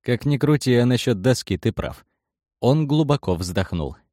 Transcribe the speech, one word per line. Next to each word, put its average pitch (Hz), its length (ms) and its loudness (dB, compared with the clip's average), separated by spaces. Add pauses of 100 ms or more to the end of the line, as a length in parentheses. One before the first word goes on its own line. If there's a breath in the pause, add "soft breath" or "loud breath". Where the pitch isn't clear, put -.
«Как 123 260 -2
ни 143 120 0
крути, 139 360 2
а 120 120 4
насчёт 120 340 0
доски 110 360 0
ты - 140 0
прав». - 340 -10 (540)
Он 143 300 2
глубоко 139 480 0
вздохнул. 87 600 -4 (160)